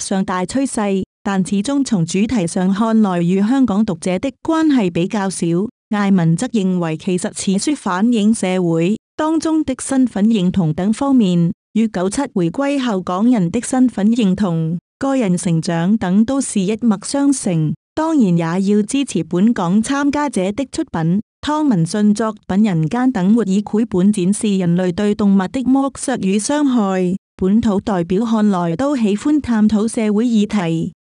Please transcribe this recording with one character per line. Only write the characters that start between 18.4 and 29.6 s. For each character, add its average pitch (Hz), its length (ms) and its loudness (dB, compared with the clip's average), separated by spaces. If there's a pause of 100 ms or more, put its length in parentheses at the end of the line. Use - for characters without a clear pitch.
也 196 120 0
要 208 100 4
支 269 220 -2
持 175 180 -4
本 180 320 2
港 190 260 0
參 277 300 0
加 294 180 -2
者 190 220 -2
的 262 220 -6
出 320 180 -4
品， 170 300 0 (260)
湯 302 220 0
文 175 180 2
信 208 260 2
作 220 200 -2
品 190 320 -4
《人 160 240 0
間》 247 240 0
等 196 220 2
活 233 100 2
以 196 180 0
繪 214 240 -2
本 196 260 2
展 196 200 0
示 202 260 -2
人 175 180 0
類 185 160 0
對 208 220 0
動 208 200 2
物 196 40 4
的 185 240 -2
剝 269 340 2
削 247 200 -4
與 190 220 0
傷 285 280 0
害。 190 500 0 (200)
本 196 240 2
土 214 200 2
代 185 220 -2
表 185 220 0
看 220 240 2
來 175 260 0
都 277 220 -2
喜 208 200 0
歡 294 240 0
探 214 280 2